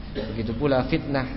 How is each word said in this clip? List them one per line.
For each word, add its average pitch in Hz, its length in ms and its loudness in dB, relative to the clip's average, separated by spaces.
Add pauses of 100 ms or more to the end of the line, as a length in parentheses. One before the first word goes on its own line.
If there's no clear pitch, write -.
(140)
Begitu 110 400 -2
pula 131 320 4
fitnah 139 400 0 (100)